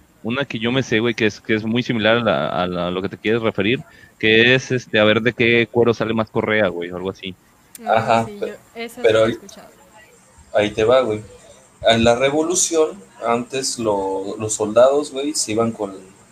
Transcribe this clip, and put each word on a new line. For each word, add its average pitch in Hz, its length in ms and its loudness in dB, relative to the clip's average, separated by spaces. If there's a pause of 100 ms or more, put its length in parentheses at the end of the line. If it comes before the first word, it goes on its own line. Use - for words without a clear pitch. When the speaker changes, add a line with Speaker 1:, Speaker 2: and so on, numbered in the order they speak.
(240)
Speaker 1:
una 127 220 -4
que - 140 -10
yo 113 120 -2
me 131 100 0
sé, 117 180 0
güey, 117 140 0
que 113 140 -2
es, 101 140 -4
que 113 140 0
es 107 100 -2
muy 117 180 -2
similar 113 340 2
a 120 40 0
la, 80 280 0 (140)
a 90 40 -2
la, 90 200 -4
a 90 40 -4
lo 92 100 -4
que 95 80 -4
te - 80 -14
quieres 113 240 -2
referir, 110 420 -2 (340)
que 113 380 4
es, 127 160 -2
este, 123 280 -2
a 107 40 6
ver 107 180 4
de 117 120 0
qué 117 360 2
cuero 117 240 2
sale 113 200 -4
más 110 160 -4
correa, 107 400 0
güey, 87 200 -8
o 90 60 -10
algo 92 160 -6
así. 92 240 -12 (500)
Speaker 2:
Ah, 110 120 2
Speaker 3:
Ajá, 113 280 0
Speaker 2:
sí, 104 140 -14
Speaker 3:
pe-, - 80 -6
Speaker 2:
yo, - 60 -10 (220)
esa 120 260 -14
Speaker 3:
pero 110 180 4
Speaker 2:
sí - 0 -
la - 0 -
he 110 60 4
Speaker 3:
ahí, 113 80 0
Speaker 2:
escuchado. - 340 -16 (880)
Speaker 3:
ahí 104 180 0
te 110 140 0
va, 127 160 4
güey. 110 200 -4 (600)
En 113 200 4
la 117 120 4
revolución, 156 880 0 (200)
antes 120 540 -4
lo-, 98 640 -2
los 107 140 -6
soldados, 131 580 2
güey, 143 240 -6
se - 160 -6
iban 113 200 0
con, 104 220 -8 (380)